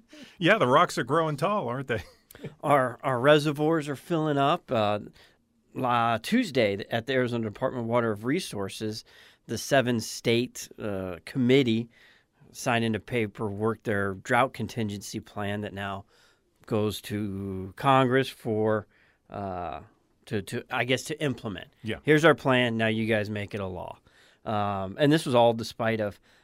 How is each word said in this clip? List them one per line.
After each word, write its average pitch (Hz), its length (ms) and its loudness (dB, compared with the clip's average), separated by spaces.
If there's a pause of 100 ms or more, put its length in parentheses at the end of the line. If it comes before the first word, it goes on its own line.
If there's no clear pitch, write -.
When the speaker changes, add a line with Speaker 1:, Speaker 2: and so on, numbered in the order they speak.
(380)
Speaker 1:
Yeah, 185 180 4
the 143 120 4
rocks 156 300 4
are 147 60 -2
growing 156 320 0
tall, 185 320 -2
aren't 131 200 -6
they? 110 140 -2 (300)
<laughs> - 300 -16
Speaker 2:
Our, 131 400 2
our 131 160 -2
reservoirs 151 720 4
are 135 80 -6
filling 156 420 0
up. 147 320 0
Uh, 107 300 0 (760)
la-, 120 440 2
Tuesday 127 720 0
at 120 160 -2
the 135 80 -2
Arizona 120 300 0
Department 117 400 -4
of 113 40 -6
Water 117 240 2
of 104 120 -6
Resources, 110 800 -4 (420)
the 113 120 -6
seven 123 420 2
state, - 680 -2 (120)
uh, 95 440 -6
committee 123 640 2 (640)
signed 117 320 -2
into 110 160 0
paperwork 110 800 -4
their 101 320 0
drought 123 400 0
contingency 104 640 -6
plan 104 440 -8
that 101 120 -10
now 98 300 -10 (640)
goes 107 360 -2
to 98 720 -6
Congress 131 520 4
for, 107 580 -2 (440)
uh, 90 500 -8 (460)
to, 107 160 -4
to, 120 280 -10
I 117 140 -2
guess, 123 200 0
to - 160 -8
implement. 120 460 -4 (160)
Speaker 1:
Yeah. 107 220 -4
Speaker 2:
Here's 151 200 4
our 156 100 8
plan. 123 420 2
Now 113 120 2
you 110 180 0
guys 107 220 0
make 104 260 -8
it 104 60 -6
a 95 60 -4
law. 87 320 -10 (460)
Um, 101 560 -2
and 147 120 6
this 160 140 2
was 131 80 0
all 120 180 8
despite 113 480 -2
of 104 200 -6 (240)